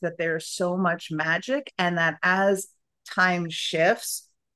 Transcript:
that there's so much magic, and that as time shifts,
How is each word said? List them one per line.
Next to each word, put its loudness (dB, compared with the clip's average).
that -4
there's -2
so -2
much -2
magic, -2
and 0
that 0
as 2
time 2
shifts, 0